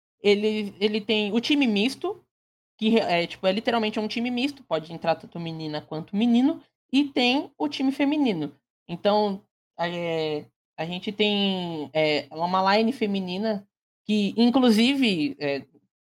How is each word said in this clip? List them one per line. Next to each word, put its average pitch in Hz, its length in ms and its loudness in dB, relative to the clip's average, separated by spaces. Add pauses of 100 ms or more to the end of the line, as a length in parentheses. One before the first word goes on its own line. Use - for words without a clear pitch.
(220)
Ele, 208 580 0
ele 214 220 0
tem 208 320 -2
o 233 80 2
time 285 260 2
misto, 262 560 -2 (540)
que 214 100 0
re-, 226 120 4
é, 170 280 0
tipo, - 180 -8
é 190 60 2
literalmente 220 480 -2
um 214 80 -2
time 240 240 -4
misto, 262 320 -4
pode 160 300 -6
entrar 160 220 -2
tanto - 260 -14
menina 160 400 -6
quanto 160 340 -10
menino, 240 460 2 (300)
e 277 120 4
tem 254 540 0
o 302 100 -2
time 269 240 -2
feminino. 269 640 0 (340)
Então, 202 540 0 (360)
é, 165 680 -4 (320)
a 160 80 -6
gente 180 260 -8
tem, 190 800 0
é, 151 380 2
uma 190 460 0
line 226 160 2
feminina 196 760 -4 (380)
que, 208 320 0
inclusive, 233 1000 4
é, 139 280 -4 (520)